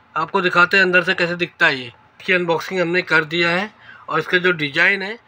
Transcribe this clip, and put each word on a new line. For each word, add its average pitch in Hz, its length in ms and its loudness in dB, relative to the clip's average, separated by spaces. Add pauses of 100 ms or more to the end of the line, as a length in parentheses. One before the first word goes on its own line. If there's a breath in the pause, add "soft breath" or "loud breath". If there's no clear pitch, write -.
(140)
आपको 160 260 -2
दिखाते 175 360 2
हैं 190 80 4
अंदर 180 180 4
से 180 120 -2
कैसे 175 220 -2
दिखता 170 300 -2
है 143 120 0
ये। 127 80 -10
इसकी - 460 -8
unboxing 175 480 -2
हमने 170 240 0
कर 160 220 2
दिया 170 240 0
है 190 200 -2 (380 loud breath)
और 156 100 -4
इसका 160 200 0
जो 180 160 2
design 170 480 0
है, 214 260 -10